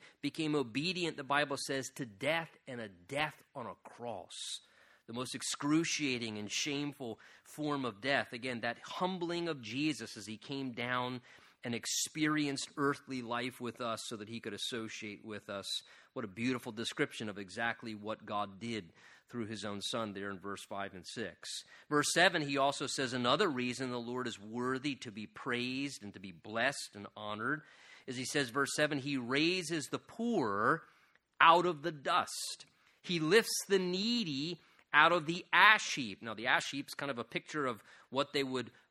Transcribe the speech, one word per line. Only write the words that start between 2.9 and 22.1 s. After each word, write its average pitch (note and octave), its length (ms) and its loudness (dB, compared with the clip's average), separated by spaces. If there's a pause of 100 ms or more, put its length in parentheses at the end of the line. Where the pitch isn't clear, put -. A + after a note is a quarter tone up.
death D3 280 -2 (200)
on B2 100 -8
a - 240 -12
cross. G#2+ 720 -10 (480)
The A2+ 60 -10
most B2 220 -6
excruciating C#3 1040 0
and G#2 140 -6
shameful C#3+ 680 -4 (360)
form D3 300 0
of G#2 160 -4
death. C3 320 0
Again, A#2+ 280 -4
that A#2 220 -2
humbling E3+ 640 -2
of D3 140 -4
Jesus A#2 560 -2
as G2+ 80 -10
he G#2+ 120 -8
came C3+ 340 -6
down B2 500 -2 (440)
and A#2+ 80 -2
experienced D3+ 1040 0
earthly C3+ 460 0
life A#2+ 360 -4
with A#2+ 220 -6
us A2+ 240 -2
so A#2+ 100 -6
that G#2 140 -10
he A2+ 100 -8
could G#2+ 140 -6
associate G#2+ 720 -6
with G#2+ 240 -10
us. G2 160 -6 (480)
What B2+ 100 -4
a G#2 60 -6
beautiful A#2+ 420 -2
description A2+ 560 -2
of G2+ 120 -6
exactly A2+ 560 -4
what G#2 300 -6
God G#2 340 -4
did G#2+ 340 -6 (380)
through A2+ 160 -4
his G#2+ 180 -8
own G2+ 160 -4
son A2 320 -2
there G2 160 -6
in G2 80 -6
verse F#2+ 320 -8
five G2 240 -6
and F2+ 120 -14
six. F#2+ 440 -8 (400)
Verse D3 240 2